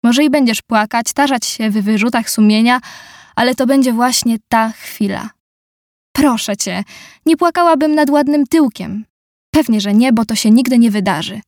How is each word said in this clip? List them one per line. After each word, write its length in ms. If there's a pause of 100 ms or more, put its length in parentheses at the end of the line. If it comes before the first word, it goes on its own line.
Może 200
i 60
będziesz 320
płakać, 520
tarzać 320
się 240
w 120
wyrzutach 480
sumienia, 500 (560)
ale 200
to 100
będzie 280
właśnie 440 (100)
ta 240
chwila. 580 (840)
Proszę 440
cię, 260 (420)
nie 120
płakałabym 580
nad 140
ładnym 380
tyłkiem. 580 (460)
Pewnie, 300
że 120
nie, 200
bo 120
to 100
się 160
nigdy 280
nie 120
wydarzy. 560